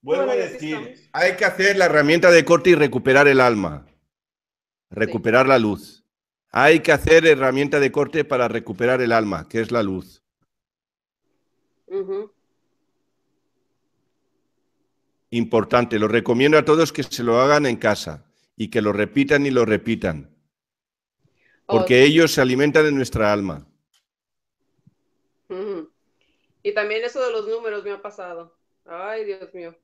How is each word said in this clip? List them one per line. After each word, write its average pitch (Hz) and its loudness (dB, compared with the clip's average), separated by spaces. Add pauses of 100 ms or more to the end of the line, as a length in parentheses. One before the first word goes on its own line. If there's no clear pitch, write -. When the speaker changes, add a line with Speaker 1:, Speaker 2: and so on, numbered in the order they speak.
Speaker 1:
Vuelvo 170 0
a 208 -2
Speaker 2:
Bueno, 202 -2
y 185 -4
así 165 -10
Speaker 1:
decir, 151 -10
Speaker 2:
estamos. - -16
Speaker 1:
hay 185 0
que 214 -2
hacer 190 0
la 185 4
herramienta 160 4
de 165 8
corte 170 4
y 175 8
recuperar 135 4
el 135 6
alma. 95 0
Speaker 2:
Sí. - -20 (960)
Speaker 1:
Recuperar 113 0
la 135 4
luz. 104 -6 (480)
Hay 156 4
que 156 0
hacer 160 4
herramienta 139 0
de 135 0
corte 147 -4
para 123 -2
recuperar 117 -4
el 120 -2
alma, 104 -2
que 113 -6
es 113 -6
la 117 -2
luz. 95 -10 (1600)
Speaker 2:
Ujú. 196 -10 (3000)
Speaker 1:
Importante, 117 -2
lo 107 -2
recomiendo 117 0
a 151 2
todos 156 0
que 143 -8
se - -10
lo 120 2
hagan 147 2
en 117 -4
casa 92 -4 (320)
y 107 -8
que 120 -2
lo 104 0
repitan 139 0
y 139 -2
lo 127 2
repitan. 101 -4 (1400)
Speaker 2:
Oh, 117 0
Speaker 1:
Porque 123 4
Speaker 2:
sí. 147 4
Speaker 1:
ellos 160 4
se - -2
alimentan 143 2
de 151 0
nuestra 117 -2
alma. 92 -6 (1800)
Speaker 2:
Ujú. 185 -12 (720)
Y 202 -6
también 214 -6
eso 240 -8
de 240 -6
los 214 -8
números 220 -8
me 202 -12
ha 196 -12
pasado. 180 -18 (280)
Ay, 208 -12
Dios 190 -12
mío 170 -18